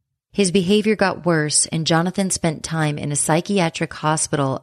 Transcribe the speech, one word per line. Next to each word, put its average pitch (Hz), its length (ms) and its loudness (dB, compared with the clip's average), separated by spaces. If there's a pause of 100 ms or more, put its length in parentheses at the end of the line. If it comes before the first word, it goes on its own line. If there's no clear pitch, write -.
(300)
His 190 220 0
behavior 202 420 4
got 190 300 -2
worse, 156 420 0
and 160 200 -4
Jonathan 175 440 0
spent 160 320 -2
time 151 360 -2
in 147 120 -6
a 147 60 -4
psychiatric 165 800 0
hospital 147 680 -2